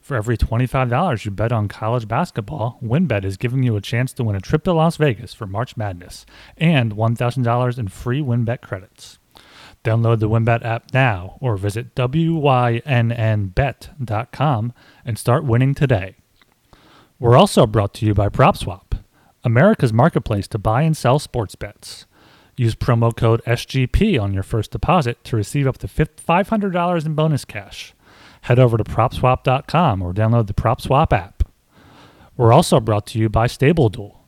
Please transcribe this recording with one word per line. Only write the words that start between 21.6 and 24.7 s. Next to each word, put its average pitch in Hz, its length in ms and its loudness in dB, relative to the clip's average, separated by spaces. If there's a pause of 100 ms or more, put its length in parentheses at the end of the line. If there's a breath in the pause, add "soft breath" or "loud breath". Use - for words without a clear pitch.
Use 113 180 0
promo 117 420 0
code 113 300 2
S 117 180 -2
G 131 220 -2
P 190 320 2
on 101 160 -2
your 95 80 -2
first - 300 -4